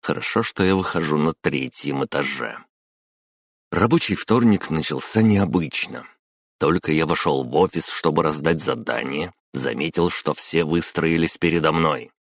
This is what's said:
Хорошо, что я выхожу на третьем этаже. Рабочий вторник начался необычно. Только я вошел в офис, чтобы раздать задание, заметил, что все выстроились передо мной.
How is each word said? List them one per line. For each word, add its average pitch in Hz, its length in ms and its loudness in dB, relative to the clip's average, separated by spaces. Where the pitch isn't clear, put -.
Хорошо, - 420 -2
что - 220 0
я 95 100 4
выхожу 82 440 0
на 76 160 2
третьем 69 680 -2
этаже. 67 540 -6
Рабочий 113 440 2
вторник 113 560 2
начался 78 500 -2
необычно. 90 880 0
Только 80 320 0
я 78 140 2
вошел 78 400 0
в 62 120 -8
офис, 85 340 0
чтобы 80 320 0
раздать 78 400 0
задание, 65 720 -4
заметил, 67 560 -2
что - 240 -4
все 82 320 0
выстроились 82 720 0
передо 80 360 2
мной. 78 380 0